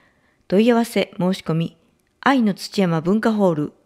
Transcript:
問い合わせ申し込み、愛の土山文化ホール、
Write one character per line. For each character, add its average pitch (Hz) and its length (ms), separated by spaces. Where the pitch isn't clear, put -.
問 202 180
い 240 60
合 240 40
わ 233 100
せ - 340
申 185 140
し - 80
込 - 120
み、 165 240
愛 262 200
の 208 120
土 - 280
山 165 200
文 190 180
化 220 140
ホ 202 180
ー 160 40
ル、 147 180